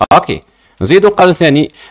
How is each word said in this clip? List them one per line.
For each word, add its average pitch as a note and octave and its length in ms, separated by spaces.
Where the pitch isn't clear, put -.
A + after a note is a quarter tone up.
اوكي، A#2 280
نزيدو F3 260
القانون F#3 240
الثاني، D#3 400